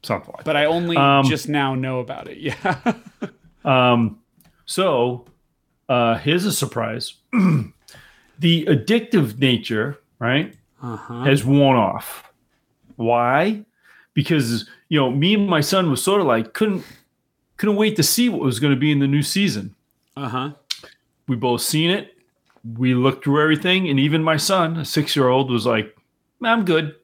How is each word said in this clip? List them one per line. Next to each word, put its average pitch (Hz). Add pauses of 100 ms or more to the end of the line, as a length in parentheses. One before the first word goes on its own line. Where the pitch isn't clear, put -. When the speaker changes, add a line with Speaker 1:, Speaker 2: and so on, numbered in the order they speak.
Speaker 1:
Something -
like -
Speaker 2:
But 156
Speaker 1:
that. -
Speaker 2:
I 147
only 170
Speaker 1:
Um, 139
Speaker 2:
just 147
now 139
know 131
about -
it. -
<laughs> -
Yeah. 156 (720)
Speaker 1:
Um, 123 (480)
so, 127 (640)
uh, 120
here's 175
a 202
surprise. 113 (180)
<clears throat> - (1080)
The 165
addictive 156
nature, 120 (220)
right, 127 (260)
Speaker 2:
Uh-huh. 120
Speaker 1:
has 139
worn 135
off. 98 (640)
Why? 127 (500)
Because, 127 (200)
you 151
know, 131
me 156
and 202
my 165
son 175
was 123
sorta 196
like, 113
couldn't, 208 (720)
couldn't 214
wait 214
to 156
see 240
what 202
was 120
gonna 143
be 147
in 143
the 139
new 143
season. 135 (420)
Speaker 2:
Uh-huh. 131 (720)
Speaker 1:
We 131
both 120
seen 160
it. 196 (640)
We 127
looked 131
through 143
everything. 180
And 135
even 151
my 160
son, 165
a 151
six-year-old, 135
was 117
like, 110 (440)
"I'm 226
good. 160